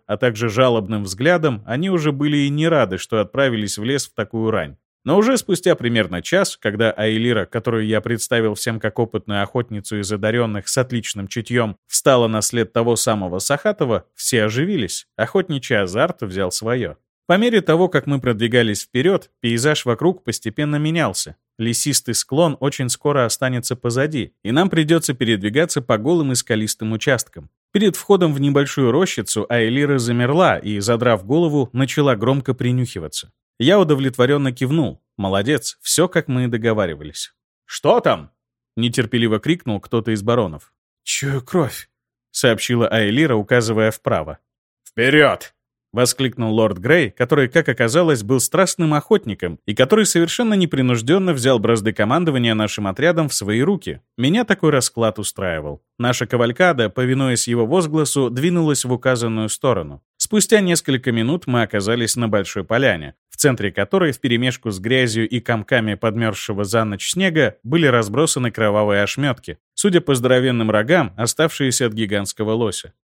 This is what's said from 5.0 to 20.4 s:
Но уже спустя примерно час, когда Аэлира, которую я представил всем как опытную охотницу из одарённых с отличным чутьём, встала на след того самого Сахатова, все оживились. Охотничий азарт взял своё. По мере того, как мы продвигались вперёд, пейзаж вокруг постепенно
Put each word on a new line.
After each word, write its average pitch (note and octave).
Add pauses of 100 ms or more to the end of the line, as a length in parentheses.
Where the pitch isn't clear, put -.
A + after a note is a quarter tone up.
Но D#3
уже A3+
спустя F3
примерно A2
час, F3+
когда G#2+
Аэлира, A2
которую A2+
я G#2+
представил A2+
всем A2+
как A2
опытную G#2+
охотницу G#2+
из G2
одарённых G#2+
с -
отличным A#2+
чутьём, A#2
встала B2
на A2
след A2+
того A#2
самого G2
Сахатова, C#3 (100)
все A2+
оживились. B2+ (100)
Охотничий C3+
азарт G2+
взял F#2
своё. A2 (300)
По F3
мере A3+
того, E3+
как D#3
мы C#3
продвигались A2+
вперёд, E3+ (100)
пейзаж B2
вокруг C#3+
постепенно D3